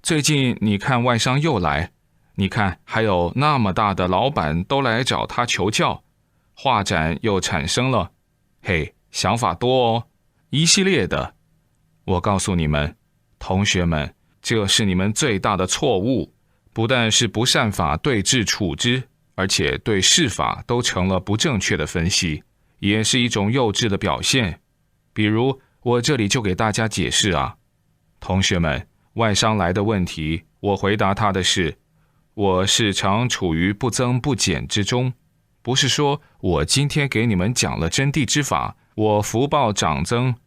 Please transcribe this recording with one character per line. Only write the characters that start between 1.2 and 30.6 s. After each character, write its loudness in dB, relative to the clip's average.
又 2
来， 0
你 0
看 -2
还 -2
有 2
那 2
么 2
大 2
的 0
老 2
板 0
都 0
来 0
找 -2
他 -2
求 0
教， -2
画 0
展 0
又 0
产 -4
生 0
了。 -2
”“嘿， -2
想 0
法 0
多 2
哦， 0
一 2
系 2
列 2
的。” -4
我 0
告 0
诉 -2
你 2
们， 0
同 0
学 0
们， -2
这 -2
是 2
你 0
们 0
最 0
大 0
的 0
错 0
误， 0
不 -2
但 2
是 2
不 -2
善 2
法 0
对 0
治 2
处 -2
之， -2
而 -2
且 0
对 0
事 4
法 -2
都 -2
成 0
了 0
不 -2
正 0
确 -2
的 -2
分 -2
析， -2
也 0
是 2
一 2
种 0
幼 0
稚 -2
的 -2
表 -2
现。 -2
比 -2
如， 0
我 0
这 0
里 0
就 0
给 -2
大 0
家 -2
解 -2
释 0
啊。 -2
同 0
学 0
们， -2
外 0
商 2
来 0
的 0
问 0
题， -4